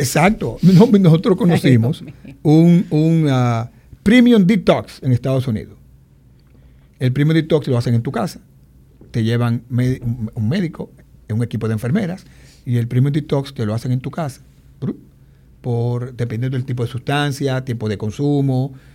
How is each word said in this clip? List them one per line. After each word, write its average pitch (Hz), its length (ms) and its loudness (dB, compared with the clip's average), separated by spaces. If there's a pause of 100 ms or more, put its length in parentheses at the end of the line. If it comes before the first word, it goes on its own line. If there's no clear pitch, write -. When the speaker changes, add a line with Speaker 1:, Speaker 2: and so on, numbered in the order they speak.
Speaker 1:
exacto. 151 600 0
No, 190 240 8 (120)
nosotros 175 360 4
Speaker 2:
Ay, - 40 -2
Speaker 1:
conocimos 139 680 2
Speaker 2:
Dios - 100 -18 (100)
mío. 139 180 -18
Speaker 1:
un, 170 480 4
un, 160 400 2
ah, 120 400 0 (320)
premium 240 440 6
detox 175 560 0
en 131 100 0
Estados 131 360 -2
Unidos. 107 260 -6 (1300)
El 127 140 0
premium 147 200 2
detox 160 340 0
lo 123 100 0
hacen 120 160 0
en 113 80 0
tu 135 100 -6
casa. 117 260 -6 (720)
Te 113 120 -2
llevan 117 460 -2
me-, 127 320 -2
un, 120 320 -6
un 107 160 -2
médico, 175 420 -6 (380)
un 110 120 -2
equipo 113 260 -4
de 110 40 -2
enfermeras, 127 540 -4 (400)
y 123 100 -2
el 117 100 -2
premium 127 280 0
detox 143 400 -4
te 117 100 -6
lo 104 80 -4
hacen 123 200 -4
en 127 80 -2
tu 127 100 -10
casa. 147 320 -8 (1160)
Por, 120 540 -4
dependiendo 120 440 -4
del 123 80 -6
tipo 123 180 -4
de 113 60 -8
sustancia, 135 720 -4
tiempo 117 240 -6
de 104 80 -4
consumo, 135 800 -2 (200)